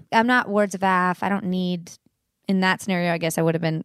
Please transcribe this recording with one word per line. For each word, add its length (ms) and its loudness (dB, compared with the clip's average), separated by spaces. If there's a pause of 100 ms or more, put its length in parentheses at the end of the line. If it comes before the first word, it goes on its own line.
(120)
I'm 140 4
not 220 2
words 260 0
of 100 -4
aff. 380 2
I 60 0
don't 180 -2
need, 440 -2 (560)
in 140 2
that 200 2
scenario, 320 0
I 60 -2
guess 200 -4
I 40 2
would 120 2
have 80 -4
been 220 -2